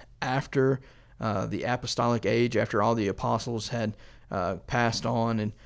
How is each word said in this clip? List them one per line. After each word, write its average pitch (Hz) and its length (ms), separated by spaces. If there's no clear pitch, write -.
after, 135 600
uh, 110 280
the 101 160
apostolic 120 640
age, 117 280
after 104 280
all 113 100
the 110 140
apostles 117 640
had, 110 280
uh, 92 260
passed 117 360
on, 117 360
and 107 120